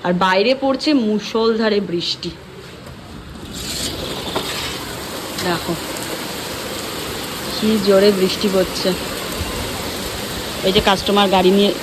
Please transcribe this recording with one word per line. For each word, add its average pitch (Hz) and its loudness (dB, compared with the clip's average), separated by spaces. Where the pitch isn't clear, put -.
আর 180 2
বাইরে 190 4
পড়ছে 269 2
মুষলধারে 220 2
বৃষ্টি। 175 -4
দেখো 175 -2
কি 214 4
জোরে 196 8
বৃষ্টি 185 2
পড়ছে। 185 2
এই 190 2
যে 208 4
কাস্টমার 202 4
গাড়ি 185 6
নিয়ে 202 6